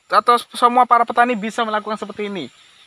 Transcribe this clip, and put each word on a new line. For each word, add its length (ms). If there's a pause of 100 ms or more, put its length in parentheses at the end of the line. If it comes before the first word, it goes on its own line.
atau 280 (180)
semua 320
para 160
petani 320
bisa 320
melakukan 320
seperti 320
ini, 220 (340)